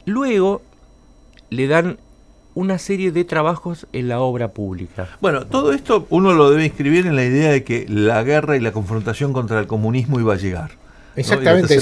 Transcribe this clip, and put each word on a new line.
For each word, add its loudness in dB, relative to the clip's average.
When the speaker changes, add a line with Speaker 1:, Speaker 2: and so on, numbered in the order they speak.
Speaker 1:
luego 0
le -2
dan 0
una -2
serie -4
de 0
trabajos -4
en -4
la -2
obra -2
pública. -8
Speaker 2:
Bueno, 0
todo 0
esto 0
uno 4
lo 8
debe 4
inscribir 0
en 0
la 2
idea 2
de 2
que -4
la 2
guerra 2
y 0
la -2
confrontación -4
contra -2
el -2
comunismo -2
iba 2
a -2
llegar. -6
¿no? 0
Y 2
la 0
Speaker 3:
Exactamente, 4
Speaker 2:
Tercera 4